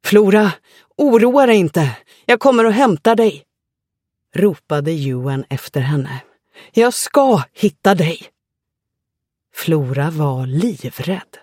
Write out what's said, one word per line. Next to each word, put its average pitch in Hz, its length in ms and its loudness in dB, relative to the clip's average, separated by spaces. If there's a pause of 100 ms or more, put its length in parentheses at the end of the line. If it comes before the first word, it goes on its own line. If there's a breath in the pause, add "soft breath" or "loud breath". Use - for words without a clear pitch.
"Flora, 208 480 2 (440 soft breath)
oroa 254 480 4
dig 226 120 4
inte. 160 400 -2 (280 soft breath)
Jag 233 140 0
kommer 240 260 2
och 220 80 2
hämtar 226 420 2
dig", 208 300 -2 (880)
ropade 156 560 -2
Ewan 135 580 -6
efter 135 320 -6
henne. 131 420 -4 (480 soft breath)
"Jag 247 220 2
ska 247 500 0 (100)
hitta 196 420 0
dig." 160 260 -4 (1300)
Flora 143 580 -4
var 139 340 -4
livrädd. 170 960 -6